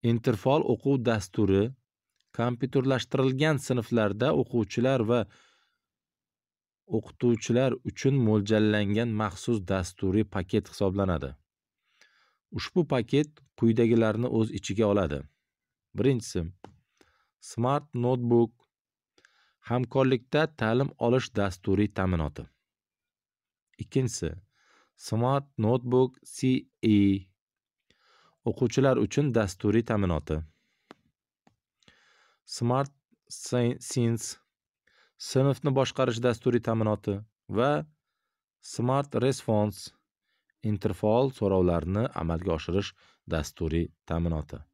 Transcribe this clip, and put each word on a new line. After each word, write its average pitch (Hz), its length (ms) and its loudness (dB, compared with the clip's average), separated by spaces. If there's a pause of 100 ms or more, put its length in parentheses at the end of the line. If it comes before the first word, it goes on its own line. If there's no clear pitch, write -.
Interfol 120 640 2
o'quv 135 320 0
dasturi 104 600 0 (760)
kompyuterlashtirilgan 131 1200 0
sinflarda 117 800 0
o'quvchilar 120 720 0
va 120 120 2 (1700)
o'qituvchilar 120 800 0 (160)
uchun 135 320 0
mo'ljallangan 107 1000 2
maxsus 107 500 -2
dasturiy 95 560 0 (100)
paket 98 360 -2
hisoblanadi. 95 580 -2 (1200)
Ushbu - 280 -2 (120)
paket 135 380 0 (280)
quyidagilarni 113 680 2
o'z 113 240 0
ichiga 107 360 -4
oladi. 90 320 0 (760)
Birinchisi, 107 460 -2 (1000)
Smart 135 500 -4
Notebook, 120 580 2 (1120)
hamkorlikda 131 800 0 (160)
ta'lim 120 380 0
olish 123 340 2
dasturiy 101 680 0
ta'minoti. 87 460 -2 (1400)
Ikkinchisi, 117 520 -4 (680)
Smart 131 440 0 (120)
Notebook 123 540 2 (140)
C - 100 -20 (460)
E, 107 180 6 (1500)
o'quvchilar 127 520 2
uchun 131 380 0
dasturiy 107 500 0
ta'minoti. 87 520 0 (2000)
Smart 131 440 -2 (360)
Sen-, 123 500 -2
Scenes, 117 440 -2 (960)
sinfni 135 560 0
boshqarish 123 500 0
dasturiy 120 400 0
ta'minoti 110 460 -2 (440)
va 147 280 0 (800)
Smart 131 600 -2
Response, 107 680 -2 (720)
Interfol 107 760 0
so'rovlarni 92 680 0 (140)
amalga 82 360 -2
oshirish 92 320 -4 (380)
dasturiy 82 580 -4 (240)
ta'minoti. 82 480 -4 (160)